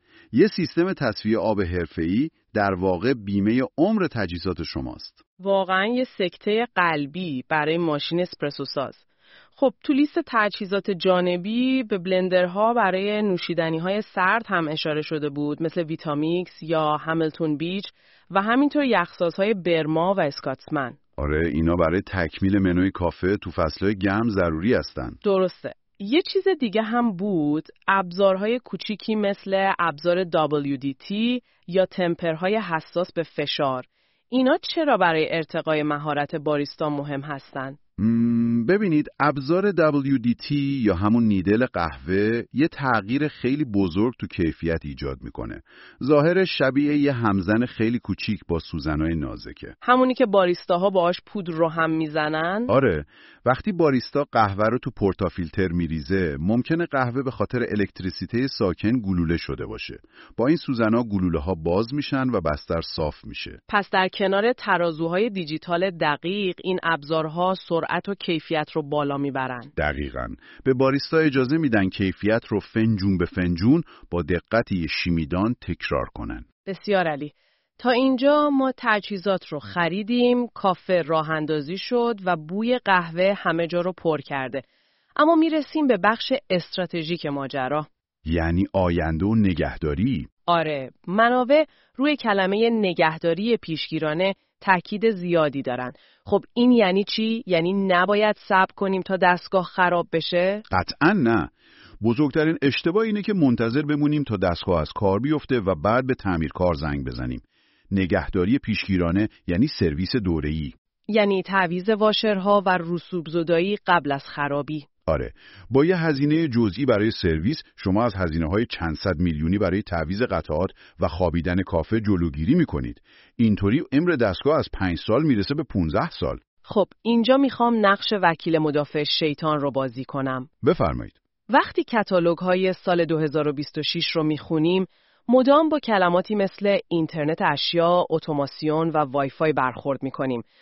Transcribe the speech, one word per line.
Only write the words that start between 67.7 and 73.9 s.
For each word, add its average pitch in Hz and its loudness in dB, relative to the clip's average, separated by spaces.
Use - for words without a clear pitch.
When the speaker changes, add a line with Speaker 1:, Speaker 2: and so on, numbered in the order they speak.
Speaker 2:
و 202 -4
کیفیت 160 -4
رو 160 -2
بالا 143 -2
می‌برن. 131 -6
Speaker 1:
دقیقاً. 67 -4
به 135 4
باریستا 135 2
اجازه 139 2
می‌دن 113 2
کیفیت 101 0
رو 101 -2
فنجون 101 0
به 85 2
فنجون 92 2